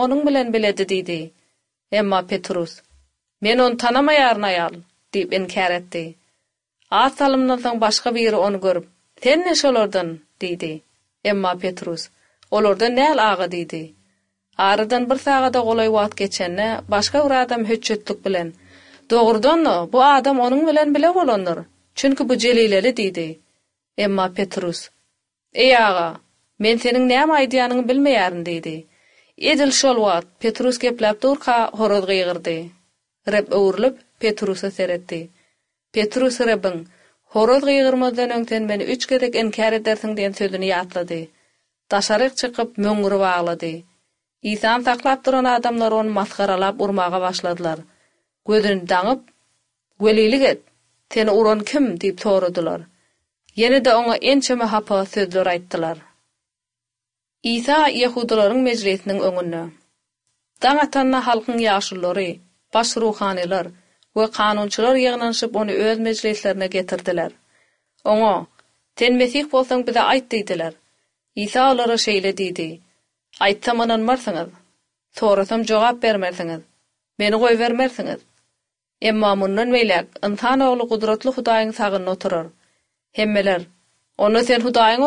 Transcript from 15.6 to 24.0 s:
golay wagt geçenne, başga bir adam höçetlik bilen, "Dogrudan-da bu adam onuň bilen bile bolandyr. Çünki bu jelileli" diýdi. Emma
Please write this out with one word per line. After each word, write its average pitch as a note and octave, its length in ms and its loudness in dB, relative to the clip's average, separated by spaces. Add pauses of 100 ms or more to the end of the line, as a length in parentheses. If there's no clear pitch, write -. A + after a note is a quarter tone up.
golay A3+ 180 2
wagt G#3+ 300 0
geçenne, G3 520 -4 (200)
başga G#3 360 0
bir C#4 180 2
adam A#3+ 220 -2
höçetlik G#3+ 600 -4
bilen, F3 240 -2 (600)
"Dogrudan-da A3+ 840 4
bu B3+ 120 4
adam C#4 360 6
onuň B3 260 2
bilen D4+ 280 2
bile D4+ 200 4
bolandyr. G#3 440 0 (360)
Çünki C#4 340 0
bu B3+ 60 4
jelileli" A3+ 680 2
diýdi. F3 280 -4 (720)
Emma G3 280 0 (100)